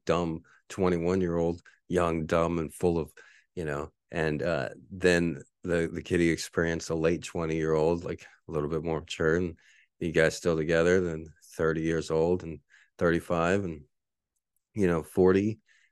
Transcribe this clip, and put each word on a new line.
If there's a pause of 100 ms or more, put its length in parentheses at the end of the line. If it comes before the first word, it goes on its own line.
dumb (280)
twenty-one-year-old, (260)
young,
dumb,
and
full
of, (440)
you
know, (200)
and,
uh, (220)
then (220)
the,
the
kitty
experienced
a
late
twenty-year-old,
like, (200)
a
little
bit
more
mature,
and (420)
you
guys
still
together,
then (280)
thirty
years
old
and (380)
thirty-five
and, (920)
you
know,
forty. (320)